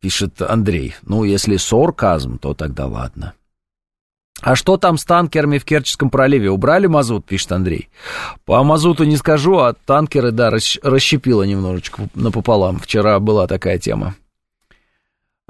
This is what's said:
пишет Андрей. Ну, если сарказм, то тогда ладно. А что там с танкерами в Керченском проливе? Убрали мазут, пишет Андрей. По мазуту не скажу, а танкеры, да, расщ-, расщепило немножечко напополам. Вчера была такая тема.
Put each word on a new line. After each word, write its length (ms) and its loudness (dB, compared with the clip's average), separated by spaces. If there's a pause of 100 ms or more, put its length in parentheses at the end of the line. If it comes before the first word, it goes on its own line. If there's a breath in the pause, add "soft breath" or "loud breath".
пишет 420 -4
Андрей. 600 -2
Ну, 200 -2
если 340 0
сарказм, 840 0
то 160 -6
тогда 320 -8
ладно. 480 -10 (1040)
А 160 2
что 200 2
там 200 2
с 80 -8
танкерами 540 0
в 60 -10
Керченском 460 -2
проливе? 400 2
Убрали 360 2
мазут, 400 0
пишет 260 -4
Андрей. 380 -4 (560 loud breath)
По 180 4
мазуту 400 2
не 140 2
скажу, 400 2
а 160 2
танкеры, 580 0
да, 180 2
расщ-, 320 -2
расщепило 600 2
немножечко 720 -4
напополам. 640 0
Вчера 400 0
была 260 2
такая 320 -2
тема. 360 -6 (1400)